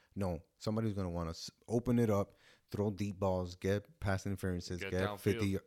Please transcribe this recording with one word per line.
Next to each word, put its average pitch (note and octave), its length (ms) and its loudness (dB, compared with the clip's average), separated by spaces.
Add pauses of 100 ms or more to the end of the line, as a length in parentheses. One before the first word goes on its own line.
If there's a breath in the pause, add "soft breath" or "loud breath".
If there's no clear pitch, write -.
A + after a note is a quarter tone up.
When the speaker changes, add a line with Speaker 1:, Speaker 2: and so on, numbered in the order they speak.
(140 soft breath)
Speaker 1:
No, F2+ 280 -2 (160)
somebody's A2 340 0
gonna F#2+ 180 -2
wanna E2+ 200 -4
s-, - 200 -10 (200)
open A#2+ 300 4
it A2+ 100 6
up, G2+ 260 2 (340 soft breath)
throw G#2 200 0
deep G2+ 280 -4
balls, F#2 380 0
get G2+ 300 0 (160)
pass G2 240 0
interferences, F2+ 560 -4
Speaker 2:
Get F#2+ 100 -6
Speaker 1:
get F#2 120 2
Speaker 2:
downfield. G2+ 180 -2
Speaker 1:
fifty, G2+ 460 2